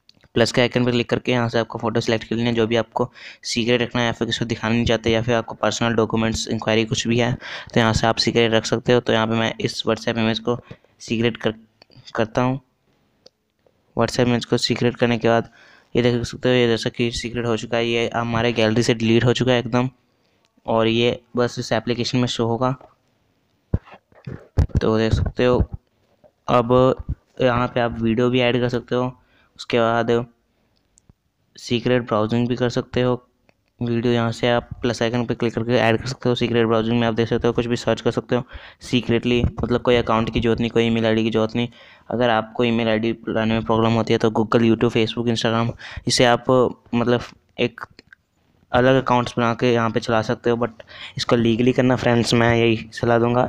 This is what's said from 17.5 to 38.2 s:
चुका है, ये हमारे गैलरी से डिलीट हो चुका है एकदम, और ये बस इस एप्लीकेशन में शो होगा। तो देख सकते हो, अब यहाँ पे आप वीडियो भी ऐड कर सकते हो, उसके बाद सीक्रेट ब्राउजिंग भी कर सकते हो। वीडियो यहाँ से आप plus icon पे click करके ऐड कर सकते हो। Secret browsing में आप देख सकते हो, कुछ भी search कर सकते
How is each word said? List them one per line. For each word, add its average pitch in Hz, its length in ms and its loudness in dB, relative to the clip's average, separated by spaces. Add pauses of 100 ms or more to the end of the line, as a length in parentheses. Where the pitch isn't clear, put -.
चुका 110 200 -6
है, 117 100 0
ये 117 280 -2
हमारे 117 380 0
गैलरी 113 300 2
से 123 120 2
डिलीट 113 300 2
हो 127 80 4
चुका 123 200 0
है 123 60 2
एकदम, 123 300 0 (800)
और 113 200 2
ये 117 340 0 (160)
बस 120 220 -2
इस 123 140 -6
एप्लीकेशन 120 460 -2
में 123 80 2
शो 117 200 -2
होगा। 123 300 -2 (2000)
तो 110 180 2
देख 110 140 0
सकते - 320 -2
हो, 123 140 4 (880)
अब 127 460 4 (460)
यहाँ 123 280 0
पे 123 120 -4
आप 117 200 -2
वीडियो 113 300 2
भी 127 100 2
ऐड 120 200 2
कर 123 80 0
सकते 120 260 -6
हो, 127 180 -2 (460)
उसके - 200 -2
बाद 117 480 0 (1300)
सीक्रेट 123 460 0
ब्राउजिंग 117 460 0
भी 120 80 -2
कर 123 120 0
सकते 123 340 -4
हो। 123 200 -2 (600)
वीडियो 120 300 0
यहाँ 117 200 0
से 120 180 -2
आप 120 180 0 (140)
plus 120 200 -2
icon 117 220 -2
पे 117 100 -4
click 113 200 -4
करके 117 180 -2
ऐड 113 280 2
कर - 60 -12
सकते 127 220 -4
हो। 123 60 2
Secret 117 320 0
browsing 113 340 0
में 117 80 0
आप 113 60 -2
देख 113 140 0
सकते 120 200 0
हो, 117 40 0
कुछ 117 140 -2
भी 120 100 -2
search 113 240 -2
कर 123 100 -2
सकते 123 260 -2